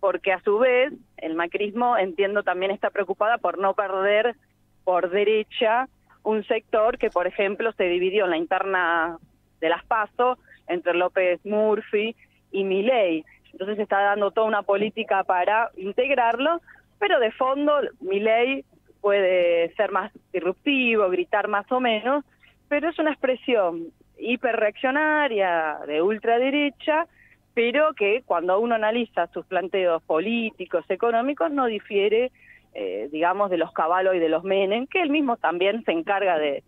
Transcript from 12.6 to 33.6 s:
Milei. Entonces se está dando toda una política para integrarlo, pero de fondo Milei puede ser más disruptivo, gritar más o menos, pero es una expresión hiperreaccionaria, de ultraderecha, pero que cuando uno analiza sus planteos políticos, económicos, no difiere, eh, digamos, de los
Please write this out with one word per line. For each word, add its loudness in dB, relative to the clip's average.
Milei. 0
Entonces -8
se -2
está 0
dando 2
toda 2
una 0
política 0
para 2
integrarlo, 2
pero 2
de 2
fondo 0
Milei 0
puede 2
ser 0
más -2
disruptivo, 0
gritar -2
más -2
o 0
menos, 0
pero 0
es -10
una 0
expresión -2
hiperreaccionaria, 0
de -2
ultraderecha, 0
pero 2
que 0
cuando 0
uno 0
analiza -2
sus -10
planteos -2
políticos, -2
económicos, 0
no 0
difiere, 0
eh, -6
digamos, 0
de 0
los -2